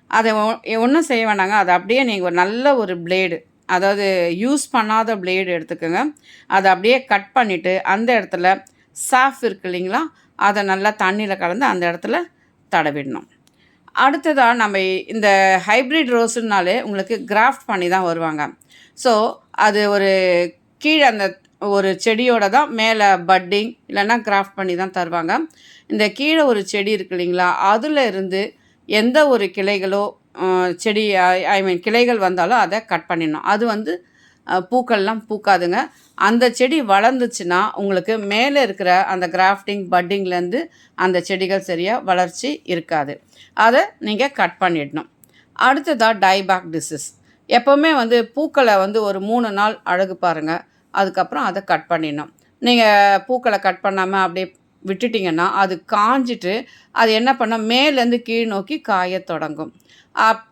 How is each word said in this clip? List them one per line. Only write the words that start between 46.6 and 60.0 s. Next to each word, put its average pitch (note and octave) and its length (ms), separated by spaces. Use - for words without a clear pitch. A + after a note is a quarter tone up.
டிசீஸ். D#3 440
எப்பவுமே C#4+ 460
வந்து A#3 340
பூக்களை C#4 480
வந்து G3+ 260
ஒரு G3 180
மூணு A3 320
நாள் G#3 320
அழகு F#3 340
பாருங்க, D#3+ 500
அதுக்கப்புறம் F#3+ 520
அதை G3 220
கட் D#3+ 240
பண்ணிடணும். D#3 400
நீங்க G#3 680
பூக்களை B3 320
கட் F#3 240
பண்ணாம F#3+ 280
அப்படியே F#3 440
விட்டுட்டீங்கன்னா F#3+ 640
அது F#3 400
காஞ்சிட்டு A3+ 720
அது A3+ 220
என்ன B3 240
பண்ணும், A3+ 320
மேலேருந்து B3 480
கீழ் A#3 300
நோக்கி G#3 340
காயத் F#3 440
தொடங்கும். D#3 480